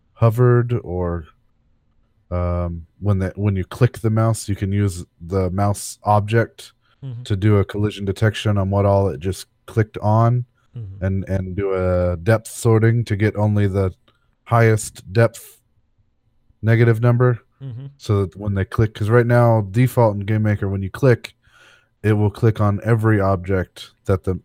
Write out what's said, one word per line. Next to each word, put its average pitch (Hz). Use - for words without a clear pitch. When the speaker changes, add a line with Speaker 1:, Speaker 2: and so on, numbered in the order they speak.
Speaker 1:
hovered 120
or, 87
um, 87
when 101
the, 92
when 101
you 92
click -
the 113
mouse, 113
you 101
can 95
use 98
the 90
mouse 101
object 104
Speaker 2:
Mm-hmm. 123
Speaker 1:
to 110
do 104
a 98
collision 101
detection 101
on 95
what 98
all 98
it 71
just 92
clicked -
on 117
Speaker 2:
Mm-hmm. 95
Speaker 1:
and, 95
and 95
do 98
a 90
depth 107
sorting 113
to 107
get 101
only 104
the 95
highest 110
depth -
negative 113
number. 120
Speaker 2:
Mm-hmm. 131
Speaker 1:
So 101
that 85
when 101
they 98
click, 107
'cause 101
right 117
now, 120
default 110
in 98
Game 107
Maker, 104
when 98
you 95
click, -
it 107
will 104
click 110
on 101
every 110
object 95
that 95
the, 92